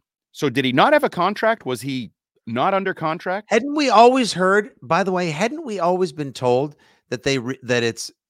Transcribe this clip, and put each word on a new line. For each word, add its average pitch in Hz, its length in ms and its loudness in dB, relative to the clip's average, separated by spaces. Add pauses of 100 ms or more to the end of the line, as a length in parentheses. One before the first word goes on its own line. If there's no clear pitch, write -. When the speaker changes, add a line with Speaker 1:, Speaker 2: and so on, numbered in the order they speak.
(300)
Speaker 1:
So - 180 -2
did 127 160 0
he 127 80 0
not 190 200 4
have 294 120 4
a - 60 0
contract? 214 560 -2
Was 127 140 -6
he 131 320 -8 (340)
not 135 280 0
under 190 200 -2
contract? 180 560 -6
Speaker 2:
Hadn't 254 240 0
we 294 160 0
always 240 440 6
heard, 190 360 2 (120)
by 160 200 0
the 190 100 -4
way, 180 180 -2
hadn't 233 340 -4
we 214 160 -8
always 180 320 0
been 147 200 -8
told 131 440 0 (320)
that - 140 -6
they 135 160 0
re-, 123 240 -6
that 120 200 0
it's 117 300 -4 (180)